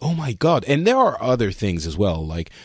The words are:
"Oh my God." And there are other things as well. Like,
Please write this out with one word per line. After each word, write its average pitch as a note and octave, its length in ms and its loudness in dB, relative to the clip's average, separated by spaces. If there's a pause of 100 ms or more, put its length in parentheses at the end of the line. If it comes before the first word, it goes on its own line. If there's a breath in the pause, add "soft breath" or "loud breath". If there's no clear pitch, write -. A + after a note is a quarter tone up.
"Oh D#3 100 -2
my D3+ 220 -4
God." D3 340 2
And D3 180 0
there B3 120 4
are A3+ 240 2
other A#2 280 2
things F2+ 360 -2
as D#2 100 -6
well. E2 300 0
Like, D#2+ 240 -6 (140 loud breath)